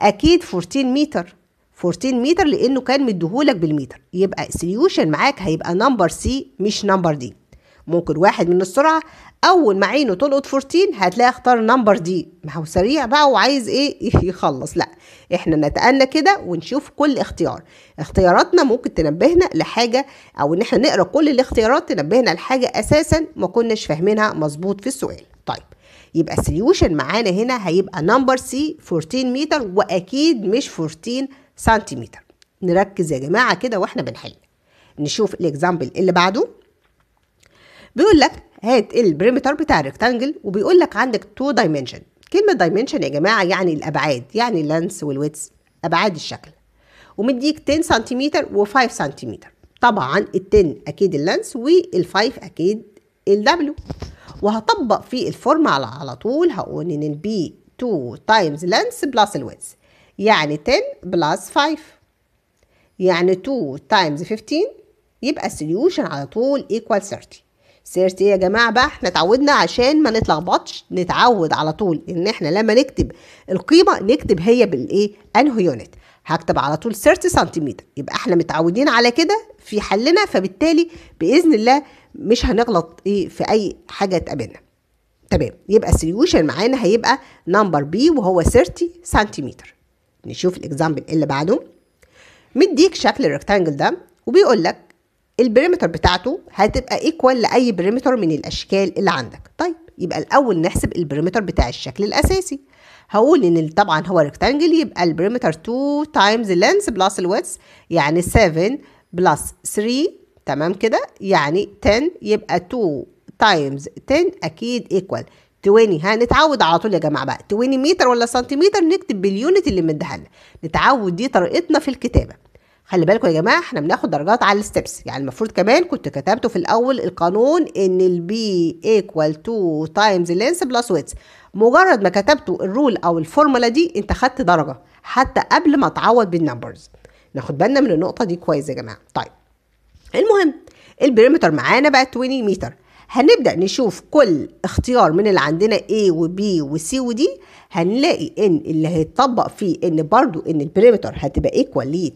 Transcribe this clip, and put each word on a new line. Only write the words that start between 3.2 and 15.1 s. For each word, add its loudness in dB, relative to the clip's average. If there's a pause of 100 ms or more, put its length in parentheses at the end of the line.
بالمتر، -4 (120)
يبقى -2
السوليوشن 0
معاك 0
هيبقى -4
نمبر 2
سي -6 (100)
مش -2
نمبر 0
دي. -10 (520)
ممكن -2
واحد 2
من 2
السرعة 0 (440)
أول 4
ما 2
عينه 0
تلقط 0
فورتين 0
هتلاقي 2
اختار 2
نمبر 4
دي، -4 (160)
ما -12
هو -8
سريع 0
بقى 4
وعايز 2
إيه -2 (140)
<laughs> 2
يخلص. -4
لا، -2 (460)